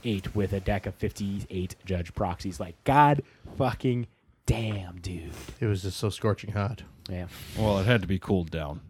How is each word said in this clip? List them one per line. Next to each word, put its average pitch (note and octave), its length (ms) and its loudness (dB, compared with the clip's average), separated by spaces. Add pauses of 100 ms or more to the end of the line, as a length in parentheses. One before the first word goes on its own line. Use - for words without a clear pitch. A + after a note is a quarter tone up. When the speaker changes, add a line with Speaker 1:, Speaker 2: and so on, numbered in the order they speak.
Speaker 1:
eight G2+ 320 -2
with G2 160 0
a G2 80 0
deck G2 260 0
of F#2 80 -6
fifty-eight G2 800 -4 (120)
judge F2 280 -2
proxies. F2+ 460 -4
Like, F2 240 -8
God D3 380 6 (340)
fucking B2 500 0 (380)
damn, G2+ 560 -2
dude. E2+ 320 -8 (260)
Speaker 2:
It A#2 80 0
was G2+ 140 2
just F#2+ 160 -4
so G#2+ 140 0
scorching G#2 420 -2
hot. G#2 300 0 (260)
Speaker 1:
Yeah. F2+ 200 -6 (300)
Speaker 3:
Well, G#2+ 200 4
it F#2+ 80 2
had A#2 160 6
to F#2+ 40 -4
be F#2+ 120 2
cooled F2+ 320 0
down. D2 400 -6